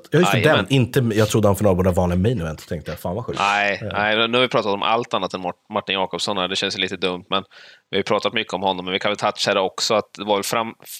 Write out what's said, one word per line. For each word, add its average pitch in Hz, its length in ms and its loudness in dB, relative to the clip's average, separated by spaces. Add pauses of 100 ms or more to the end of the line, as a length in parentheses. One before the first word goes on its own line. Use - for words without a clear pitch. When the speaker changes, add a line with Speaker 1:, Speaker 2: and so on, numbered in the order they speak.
(120)
Speaker 1:
Ja, 147 80 4
just 175 120 4
det, - 80 2
Speaker 2:
Jajamän. 147 260 4
Speaker 1:
den. 131 80 -4
Inte, 135 260 4 (140)
jag 107 160 4
trodde 104 180 4
han 98 80 4
finalbordat 92 400 2
var 90 160 2
en 90 100 2
main 110 200 0
event, 80 260 -8
tänkte 78 240 -8
jag. 76 80 -10
Fan, 90 160 -6
vad 117 100 -8
sjukt. - 140 -6
Speaker 2:
Nej, 101 420 0
Speaker 1:
Ja. 110 120 -8
Speaker 2:
nej, 107 340 2
nu 120 100 0
har 127 40 4
vi 127 60 2
pratat 110 260 0
om 101 100 -4
allt 117 300 0
annat 95 200 -2
än 92 80 -6
Mart-, - 320 -10
Martin 98 220 -2
Jakobsson 95 420 -2
här. 90 100 0
Det 92 80 -4
känns 98 200 -2
ju 98 60 -6
lite 92 160 -4
dumt, 90 320 -4
men 95 140 -2 (460)
vi - 80 -4
har - 20 0
ju 98 40 0
pratat 104 300 -2
mycket 110 200 -4
om 92 80 -4
honom, 92 240 -2
men 90 80 -6
vi 98 60 -2
kan 104 120 -2
väl 101 60 -4
toucha 104 360 0
det 98 60 2
också, 95 340 -2
att 104 240 0
det 98 60 -10
var 104 120 0
väl 101 80 0
fram 113 300 -4 (260)